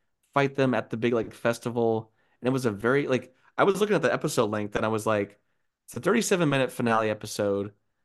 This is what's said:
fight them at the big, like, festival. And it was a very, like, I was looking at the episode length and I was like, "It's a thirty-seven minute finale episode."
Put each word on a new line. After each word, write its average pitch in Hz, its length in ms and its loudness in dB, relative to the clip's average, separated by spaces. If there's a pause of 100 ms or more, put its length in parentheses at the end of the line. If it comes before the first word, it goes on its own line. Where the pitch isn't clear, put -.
(320)
fight 139 240 2
them 131 180 2
at 110 160 -2
the 120 60 -4
big, 120 160 0
like, 110 220 -2
festival. 117 800 -2 (280)
And 120 80 -2
it 131 40 2
was 127 140 -2
a 113 40 2
very, 117 380 0
like, 123 260 -2 (240)
I 131 60 4
was 185 160 2
looking 208 160 2
at 156 60 0
the 113 100 2
episode 123 380 0
length 104 260 -4
and 117 80 -2
I 110 40 0
was 110 180 -2
like, 104 320 0 (480)
"It's - 100 -20
a 123 40 -8
thirty-seven 185 480 2
minute 135 240 0
finale 113 380 0
episode." 104 600 -4 (320)